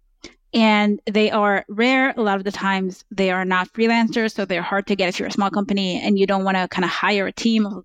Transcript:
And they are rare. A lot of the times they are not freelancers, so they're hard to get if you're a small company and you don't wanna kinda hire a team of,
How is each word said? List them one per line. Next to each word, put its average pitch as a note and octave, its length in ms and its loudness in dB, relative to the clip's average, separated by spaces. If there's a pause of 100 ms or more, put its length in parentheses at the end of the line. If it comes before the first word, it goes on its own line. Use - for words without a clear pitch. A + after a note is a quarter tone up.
(540)
And G#3 520 4
they G#3+ 240 2
are G#3 400 2
rare. C4 480 2
A A#3+ 40 -2
lot G3 160 2
of F#3+ 80 -6
the G3+ 60 -4
times F#3+ 600 -4
they F#3+ 180 0
are F#3 160 -2
not F#3 280 0
freelancers, A3+ 600 0
so G3+ 120 -4
they're F3+ 160 -4
hard G3 260 -4
to G#3 80 0
get F#3 140 0
if F#3 100 -6
you're F#3 80 -4
a G3 40 -6
small G3 200 0
company G3 500 -2
and G3+ 160 0
you F#3+ 80 4
don't G3 180 0
wanna F#3+ 260 0
kinda F3+ 180 -2
hire G3 400 0
a - 40 -8
team A3 360 0
of, F#3 180 -12